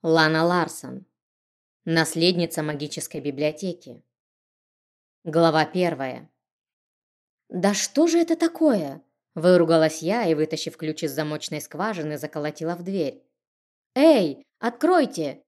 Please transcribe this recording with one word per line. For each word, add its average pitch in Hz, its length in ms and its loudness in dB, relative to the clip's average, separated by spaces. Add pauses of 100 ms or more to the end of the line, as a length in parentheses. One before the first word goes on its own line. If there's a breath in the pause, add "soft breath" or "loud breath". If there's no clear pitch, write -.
Лана 160 380 4
Ларсон. 160 640 -4 (800)
Наследница 165 760 0
магической 151 600 -8
библиотеки. 151 840 -6 (1200)
Глава 160 400 4
первая. 135 680 -4 (1160)
"Да 185 240 0
что 285 340 0
же 330 120 2
это 330 180 0
такое?" 233 680 0 (320)
выругалась 160 680 4
я 208 240 -2
и, 165 80 2
вытащив 156 420 -4
ключ 156 280 -8
из 143 80 -4
замочной 151 500 -6
скважины, 160 560 -6
заколотила 151 580 -6
в 175 60 -14
дверь. 175 400 -6 (720)
"Эй, 254 500 4 (140)
откройте! 233 880 0